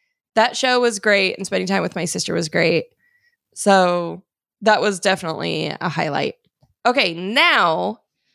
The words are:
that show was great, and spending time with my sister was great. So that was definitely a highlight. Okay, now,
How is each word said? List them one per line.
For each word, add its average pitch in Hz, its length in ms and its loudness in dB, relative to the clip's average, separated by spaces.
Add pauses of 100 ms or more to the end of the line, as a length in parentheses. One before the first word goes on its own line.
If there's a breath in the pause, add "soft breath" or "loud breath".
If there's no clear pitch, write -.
(340)
that 240 240 2
show 254 220 2
was 233 180 0
great, 196 400 2
and 190 80 -8
spending 185 220 -4
time 190 160 0
with 175 120 -6
my 175 100 -4
sister 170 280 -6
was 156 160 -2
great. 170 360 2 (680)
So 175 680 2 (380)
that 208 200 4
was 196 180 0
definitely 170 680 -2 (120)
a 180 80 -6
highlight. 151 460 -4 (500)
Okay, 247 300 0
now, 196 840 0 (360)